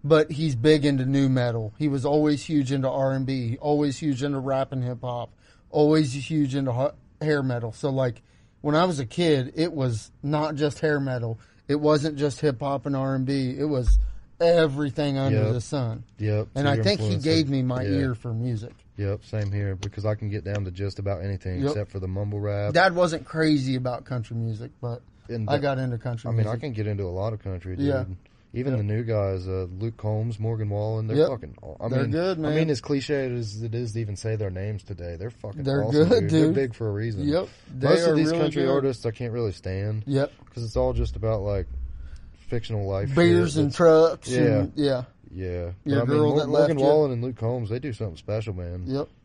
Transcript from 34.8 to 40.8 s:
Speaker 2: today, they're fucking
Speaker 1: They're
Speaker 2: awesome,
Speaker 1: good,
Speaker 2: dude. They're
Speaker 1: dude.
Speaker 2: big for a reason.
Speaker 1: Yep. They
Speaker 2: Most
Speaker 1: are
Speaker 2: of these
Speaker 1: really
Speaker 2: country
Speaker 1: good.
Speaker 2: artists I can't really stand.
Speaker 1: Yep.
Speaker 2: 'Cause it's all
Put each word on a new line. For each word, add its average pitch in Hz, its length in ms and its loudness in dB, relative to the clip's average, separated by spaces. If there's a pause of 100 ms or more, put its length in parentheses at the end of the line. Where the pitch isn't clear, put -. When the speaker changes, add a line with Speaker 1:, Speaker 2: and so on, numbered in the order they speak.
Speaker 2:
today, 87 340 -10
they're 98 140 -8
fucking 113 320 -12
Speaker 1:
They're 139 220 0
Speaker 2:
awesome, 147 240 6
Speaker 1:
good, 247 140 6
Speaker 2:
dude. 151 80 0
They're 156 160 6
Speaker 1:
dude. 156 80 2
Speaker 2:
big 135 200 0
for 113 140 -4
a 104 40 -2
reason. 107 360 -2
Speaker 1:
Yep. 165 200 0 (300)
They 135 100 0
Speaker 2:
Most 170 180 6
Speaker 1:
are 165 40 6
Speaker 2:
of 156 60 4
these 156 120 4
Speaker 1:
really 165 120 0
Speaker 2:
country 151 240 2
Speaker 1:
good. 135 80 2
Speaker 2:
artists 135 340 0
I 113 60 0
can't 117 200 -6
really 113 200 -2
stand. 101 540 -4
Speaker 1:
Yep. 139 260 0 (200)
Speaker 2:
'Cause 117 120 -8
it's 110 120 -6
all 127 160 2